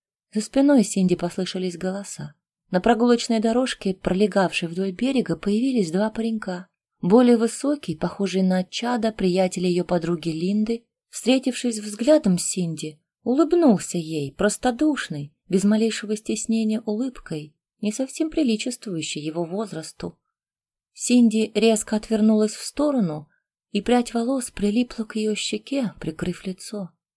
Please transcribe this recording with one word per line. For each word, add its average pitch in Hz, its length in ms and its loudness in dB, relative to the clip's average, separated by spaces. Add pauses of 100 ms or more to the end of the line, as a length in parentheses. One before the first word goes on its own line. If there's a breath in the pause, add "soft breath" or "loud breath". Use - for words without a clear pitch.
(320)
За 214 80 -2
спиной 277 440 4
Синди 180 320 2
послышались 180 600 -4
голоса. 185 600 -8 (340)
На 220 100 2
прогулочной 233 600 4
дорожке, 226 540 0
пролегавшей 185 720 0
вдоль 185 240 -4
берега, 233 440 0
появились 214 540 0
два 196 180 0
паренька. 220 600 -6 (340)
Более 240 340 8
высокий, 226 600 -2
похожий 185 460 -2
на 185 200 2
Чада, 226 480 -4
приятель 185 560 0
ее 175 180 0
подруги 170 440 -2
Линды, 208 560 -2 (240)
встретившись 247 720 0
взглядом 214 580 4
с - 60 -4
Синди, 156 560 -6 (240)
улыбнулся 285 720 2
ей, 156 340 -6
простодушной, 233 1000 -2 (140)
без 185 160 2
малейшего 214 520 0
стеснения 220 640 -2
улыбкой, 208 760 -8 (240)
не 208 100 -2
совсем 269 400 -4
приличествующей 220 920 -2
его 160 240 -6
возрасту. 170 720 -8 (760)
Синди 226 600 2
резко 214 420 2
отвернулась 214 580 2
в - 100 -14
сторону, 214 640 -2 (440)
и 202 80 0
прядь 240 340 0
волос 247 380 -2
прилипла 220 520 -2
к - 120 -10
ее 214 180 0
щеке, 214 640 -4
прикрыв 175 480 -6
лицо. 190 440 -10 (260)